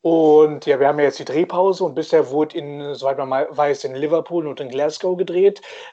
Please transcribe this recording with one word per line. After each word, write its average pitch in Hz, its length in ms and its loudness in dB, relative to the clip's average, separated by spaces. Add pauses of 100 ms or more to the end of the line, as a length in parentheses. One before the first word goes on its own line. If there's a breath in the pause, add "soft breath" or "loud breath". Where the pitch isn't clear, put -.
Und 156 680 4
ja, 139 120 2
wir 139 80 4
haben 147 120 0
ja 143 60 4
jetzt 135 120 0
die 131 80 -12
Drehpause 180 580 0
und 151 120 -4
bisher 156 340 2
wurde 151 260 -2
in, 143 380 -10
soweit 131 240 -2
man 135 120 -6
mal 135 200 0
weiß, 143 360 -2
in 131 100 -8
Liverpool 156 500 -2
und 139 140 -8
in 135 100 -10
Glasgow 151 480 -4
gedreht. 185 460 0 (300 loud breath)